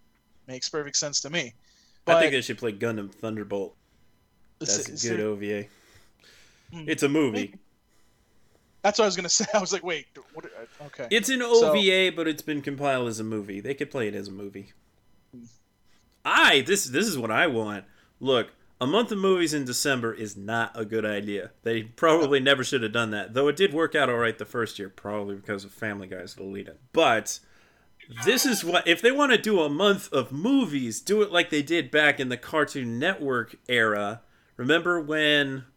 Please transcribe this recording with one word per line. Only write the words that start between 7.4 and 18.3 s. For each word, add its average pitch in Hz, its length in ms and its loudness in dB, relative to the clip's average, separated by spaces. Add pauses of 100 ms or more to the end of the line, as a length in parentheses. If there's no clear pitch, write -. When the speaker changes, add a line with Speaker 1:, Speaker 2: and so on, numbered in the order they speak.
Speaker 1:
That's 202 160 2
what 220 80 4
I - 20 2
was 185 80 0
gonna 180 140 -6
<laughs> - 120 2
say. 208 120 0
I 214 60 2
was 185 120 -4
like, 180 120 -4
"Wait, 165 240 -6 (260)
what?" - 120 -18 (420)
Okay. 127 240 -12
Speaker 2:
It's 220 180 2
an 262 120 -2
Speaker 1:
So 233 280 6
Speaker 2:
O 202 40 4
V 196 180 4
A, 185 180 4
but 160 180 -2
it's 151 140 -2
been 147 220 -4
compiled 135 440 -2
as 113 120 -6
a 110 40 -6
movie. 104 360 -6
They 123 160 -6
could 147 160 -8
play 120 160 -4
it 101 80 -6
as 101 120 -10
a 95 40 -16
movie. 98 420 -14 (580)
Speaker 1:
Hmm. 120 120 -20 (800)
Speaker 2:
I, 196 360 6
this, 190 240 0
this 143 220 0
is 170 100 -4
what 113 140 -2
I 143 160 4
want. 107 380 -2 (340)
Look, 123 320 2 (280)